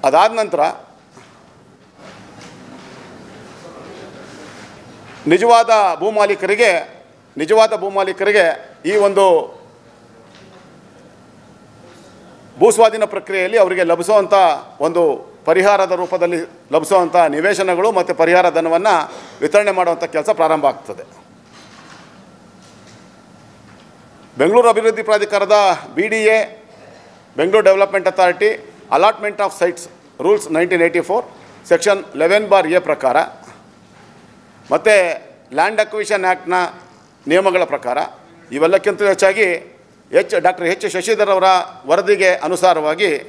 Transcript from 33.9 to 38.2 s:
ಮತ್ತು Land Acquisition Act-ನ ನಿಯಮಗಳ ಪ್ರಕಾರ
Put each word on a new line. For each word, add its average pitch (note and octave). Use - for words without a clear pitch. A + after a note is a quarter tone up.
ಮತ್ತು F#3+
Land G#3
Acquisition G#3
Act-ನ F3+
ನಿಯಮಗಳ F3+
ಪ್ರಕಾರ B2+